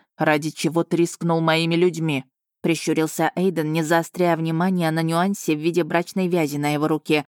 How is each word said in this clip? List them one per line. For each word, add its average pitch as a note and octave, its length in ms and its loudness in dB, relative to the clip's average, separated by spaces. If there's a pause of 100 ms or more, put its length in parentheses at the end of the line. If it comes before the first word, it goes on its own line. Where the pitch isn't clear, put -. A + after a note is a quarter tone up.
(180)
ради D3+ 340 0
чего E3 320 -2
ты E3 140 0
рискнул E3+ 440 0
моими E3 320 2
людьми", E3 520 0 (360)
прищурился D#3+ 760 0
Эйден, E3 380 0
не E3 100 0
заостряя E3 540 0
внимания E3 540 0
на D#3+ 100 0
нюансе E3 540 0
в D3+ 40 -4
виде E3+ 240 0
брачной E3+ 440 -2
вязи D#3+ 300 0
на D3 160 0
его D3 140 0
руке, D3+ 380 0 (120)